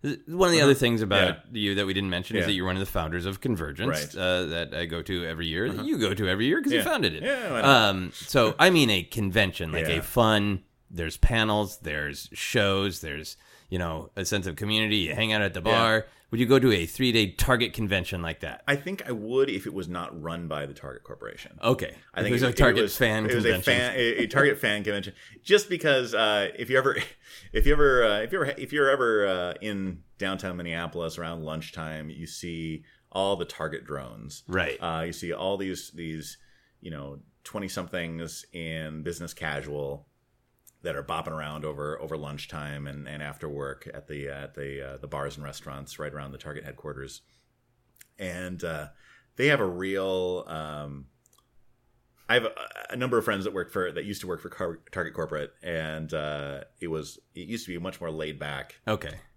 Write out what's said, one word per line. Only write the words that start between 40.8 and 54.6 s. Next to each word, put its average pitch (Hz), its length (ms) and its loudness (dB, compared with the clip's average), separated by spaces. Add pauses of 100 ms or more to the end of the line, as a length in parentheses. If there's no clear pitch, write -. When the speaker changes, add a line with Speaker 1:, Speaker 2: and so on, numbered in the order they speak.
Speaker 2:
that 82 120 -6
are 71 80 -8
bopping 80 280 -6
around 76 340 -8
over, 73 340 -6
over 78 160 -8
lunchtime 73 720 -10
and, 71 220 -12
and 73 160 -12
after 73 260 -10
work 69 460 -10
at - 120 -16
the, 71 200 -10
at 69 260 -12
the, 69 400 -10
uh, 67 40 -14
the 69 100 -14
bars 71 280 -6
and 73 80 -14
restaurants 69 540 -12
right 73 160 -8
around 71 180 -10
the 67 60 -16
Target 71 260 -12
headquarters. 67 580 -12 (960)
And, 90 440 -8
uh, 76 240 -6 (480)
they 131 120 0
have 143 120 4
a 107 80 2
real, 92 800 -2
um, 73 600 -10 (1200)
I 113 60 4
have 117 100 4
a, 107 60 -2 (400)
a - 40 -6
number 123 220 2
of 107 80 2
friends 98 200 0
that 98 80 -4
worked 90 200 -6
for, 90 180 -2
that 76 140 -6
used 101 160 -8
to 95 60 -10
work 85 140 -6
for 92 80 -14
Car-, 85 300 -6 (120)